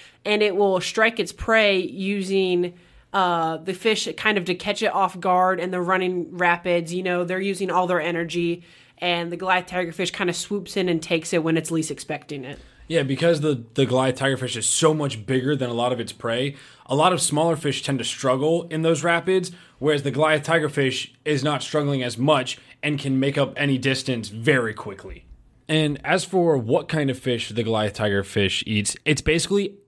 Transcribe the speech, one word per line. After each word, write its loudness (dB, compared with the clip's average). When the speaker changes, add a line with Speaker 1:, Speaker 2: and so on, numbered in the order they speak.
Speaker 1:
and 2
it 2
will 2
strike 0
its -4
prey 2
using, 0
uh, 0
the -6
fish 0
kind 2
of -4
to 0
catch -4
it 2
off 0
guard 2
in -4
the -2
running -2
rapids. 2
You -4
know, 0
they're -4
using -2
all 2
their 2
energy, -2
and -2
the -8
Goliath 0
tigerfish -4
kinda -2
swoops -6
in 2
and 2
takes -2
it 2
when 2
it's -2
least -2
expecting -10
it. -12
Speaker 2:
Yeah, 2
because 2
the, 0
the 4
Goliath 2
tigerfish -2
is -4
so 4
much -2
bigger 2
than -2
a -4
lot 2
of -4
its -8
prey, -4
a 0
lot 4
of -2
smaller 2
fish -4
tend -2
to -6
struggle 0
in -2
those 2
rapids, 0
whereas 2
the -2
Goliath 2
tigerfish 0
is 0
not 0
struggling -2
as -4
much 2
and 0
can 0
make 2
up 0
any 2
distance -2
very 0
quickly. -14
And 0
as 0
for 2
what 0
kind 0
of -4
fish -2
the -2
Goliath 0
tigerfish 0
eats, -2
it's 2
basically 0